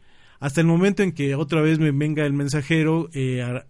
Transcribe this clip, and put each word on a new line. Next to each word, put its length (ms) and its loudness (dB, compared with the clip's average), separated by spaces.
Hasta 220 -2
el 60 4
momento 360 2
en 80 0
que 240 -2
otra 260 0
vez 180 2
me 120 2
venga 340 0
el 80 -2
mensajero, 800 0
eh, 280 -4
a, 280 -8